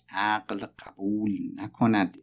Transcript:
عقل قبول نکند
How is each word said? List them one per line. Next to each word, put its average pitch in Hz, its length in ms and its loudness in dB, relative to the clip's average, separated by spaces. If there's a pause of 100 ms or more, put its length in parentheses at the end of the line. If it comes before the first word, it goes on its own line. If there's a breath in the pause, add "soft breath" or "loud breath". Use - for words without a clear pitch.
عقل 104 580 -2 (120)
قبول 101 760 -2
نکند 104 680 2